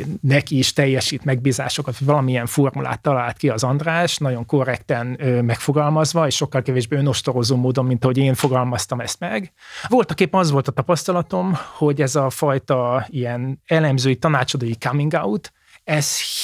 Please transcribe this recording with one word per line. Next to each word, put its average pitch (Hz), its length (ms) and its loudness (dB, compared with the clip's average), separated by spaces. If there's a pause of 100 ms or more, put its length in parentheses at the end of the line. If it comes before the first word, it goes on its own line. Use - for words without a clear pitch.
(200)
neki 143 380 2
is - 140 0
teljesít 135 520 0
megbízásokat, 131 760 -2
vagy 135 100 -2
valamilyen 131 380 2
formulát 135 540 -2
talált 123 360 0
ki 147 120 0
az 113 160 0
András, 160 520 0
nagyon 123 300 -4
korrekten, 127 720 -2
ö, 123 240 2
megfogalmazva, 147 840 2
és 131 100 0
sokkal 131 260 0
kevésbé 127 340 0
önostorozó 127 600 0
módon, 127 280 2
mint 127 200 0
ahogy 127 140 4
én 135 160 4
fogalmaztam 127 640 0
ezt - 180 -8
meg. 180 340 -6 (360)
Voltak 220 320 2
épp 190 140 2
az 180 160 4
volt 139 180 2
a 135 40 -4
tapasztalatom, 180 840 0 (180)
hogy 147 240 2
ez 135 140 0
a 135 160 2
fajta 131 800 0
ilyen 123 580 -6
elemzői, 135 500 2
tanácsadói 127 640 0
coming 143 360 -2
out, 180 380 -4 (320)
ez 151 340 -2 (260)